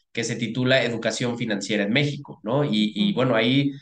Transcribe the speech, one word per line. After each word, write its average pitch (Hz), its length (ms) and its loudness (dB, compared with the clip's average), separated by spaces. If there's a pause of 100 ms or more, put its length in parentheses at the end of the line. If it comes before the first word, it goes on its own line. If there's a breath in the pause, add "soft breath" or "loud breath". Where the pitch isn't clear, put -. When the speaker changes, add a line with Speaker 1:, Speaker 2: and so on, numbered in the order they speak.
(120)
Speaker 1:
que 117 140 -4
se 120 100 -4
titula 127 480 2
Educación 117 540 -2
Financiera 104 460 -2
en 104 100 0
México, 143 500 -2
¿no? 135 220 0
Y, 107 280 2
y, 104 180 2
Speaker 2:
Ujú. - 40 -2
Speaker 1:
bueno, 123 200 2
ahí 131 360 2 (100)